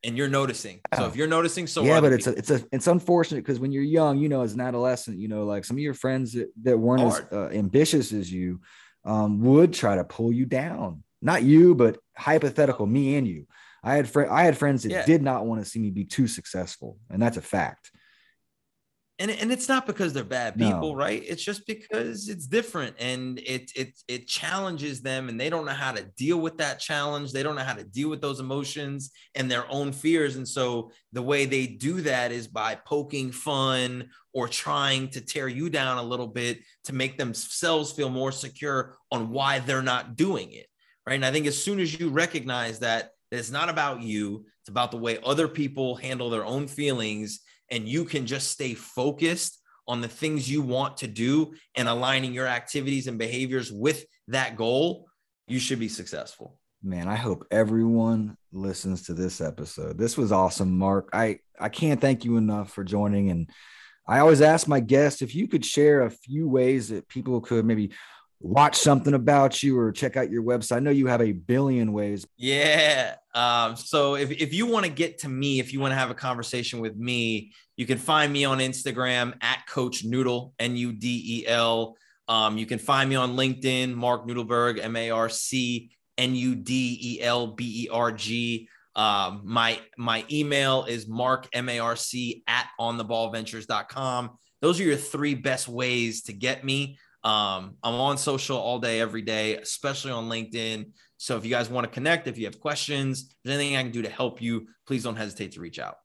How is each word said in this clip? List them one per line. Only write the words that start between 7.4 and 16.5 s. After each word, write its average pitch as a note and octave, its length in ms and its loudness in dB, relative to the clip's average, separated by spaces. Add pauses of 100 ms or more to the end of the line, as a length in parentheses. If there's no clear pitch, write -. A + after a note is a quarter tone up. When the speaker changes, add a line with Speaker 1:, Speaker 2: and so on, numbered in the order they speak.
Speaker 2:
ambitious A#2+ 580 4
as F#2+ 200 -4
you, F2+ 280 -4 (440)
um, G#2+ 380 2
would D3 300 8
try G#2 220 2
to F2+ 80 2
pull A#2 300 0
you B2+ 140 0
down. B2+ 580 -6 (180)
Not D3 220 2
you, D#3+ 320 10
but A2+ 220 6 (180)
hypothetical, D3 720 2
me C3+ 280 2
and C3+ 120 2
you. D#2+ 200 -6 (380)
I B2+ 100 2
had D3 140 2
fri-, C#3+ 180 4
I C#3+ 160 4
had D#3+ 160 6
friends C#3 240 2
that G#2+ 80 -2
Speaker 1:
Yeah. D3 160 -2
Speaker 2:
did D#3+ 160 8
not B2+ 240 0
wanna A2 180 -2
see - 140 -8
me G#2+ 120 0
be G2 140 -4
too B2 220 0
successful, F#2 720 -8 (100)